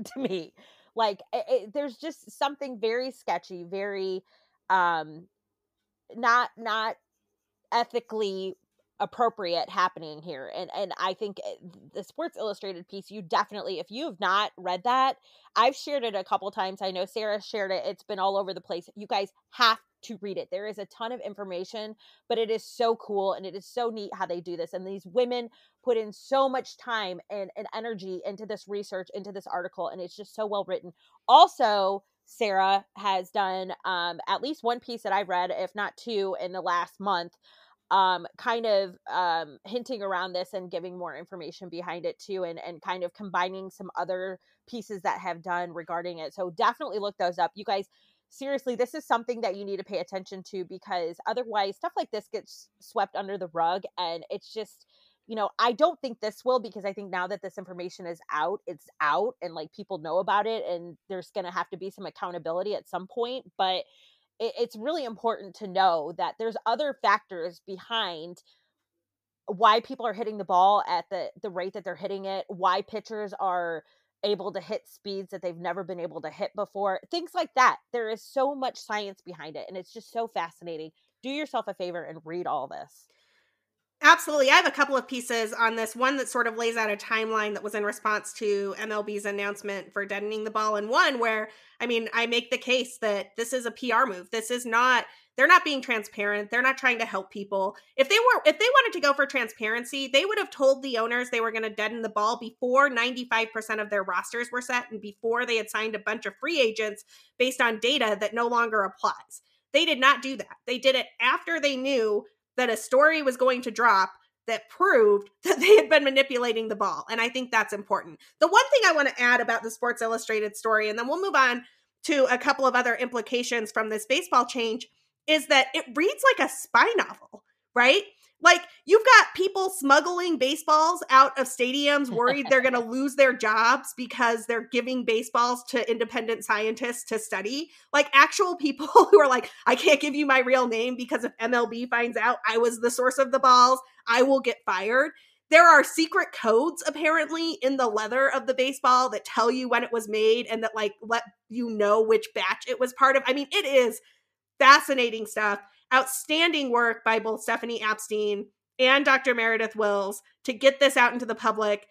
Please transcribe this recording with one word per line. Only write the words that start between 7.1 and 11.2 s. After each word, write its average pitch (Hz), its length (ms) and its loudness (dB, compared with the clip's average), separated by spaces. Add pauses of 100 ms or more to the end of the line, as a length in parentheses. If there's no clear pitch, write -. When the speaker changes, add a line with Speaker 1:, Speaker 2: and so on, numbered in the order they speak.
Speaker 1:
ethically 214 840 -4 (440)
appropriate 202 720 -2
happening 165 540 -4
here. 139 340 -12
And, 180 180 -10
and 190 240 -6
I 190 140 -2
think, 202 320 -8